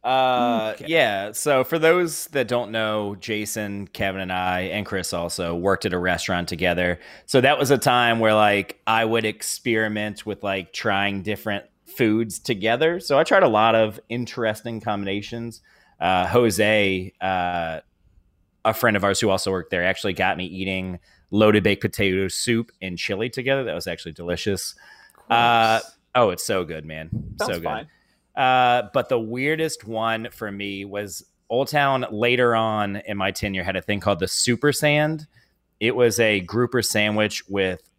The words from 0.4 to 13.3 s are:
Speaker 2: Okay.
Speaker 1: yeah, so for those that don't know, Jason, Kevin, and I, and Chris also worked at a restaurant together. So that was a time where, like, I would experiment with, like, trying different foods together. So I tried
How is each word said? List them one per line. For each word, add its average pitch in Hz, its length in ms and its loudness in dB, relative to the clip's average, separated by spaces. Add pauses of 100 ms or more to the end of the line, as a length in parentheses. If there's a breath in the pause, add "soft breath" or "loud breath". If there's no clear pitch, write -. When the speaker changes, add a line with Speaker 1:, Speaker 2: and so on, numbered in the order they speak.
Speaker 2:
Okay. - 120 -14
Speaker 1:
yeah, 107 440 0
so 135 320 2
for 165 160 -2
those 165 480 2
that 131 200 -2
don't 120 220 -2
know, 107 460 -2
Jason, 104 720 -6
Kevin, 95 340 -4
and 92 100 -6
I, 90 300 0
and 95 240 -4
Chris 95 280 -6
also 85 420 -4
worked 90 280 0
at 98 100 -2
a 90 40 -2
restaurant 87 500 -2
together. 87 520 0 (260 loud breath)
So 131 160 4
that 139 160 4
was 139 140 2
a 139 80 6
time 120 400 4
where, 110 160 6
like, 104 500 4
I 113 180 2
would 113 220 0
experiment 107 1000 -2
with, 104 200 -8
like, 98 300 -4
trying 98 500 -2
different 101 420 -6 (200)
foods 110 520 0
together. 123 600 0
So 143 180 0
I 160 60 4
tried 190 180 4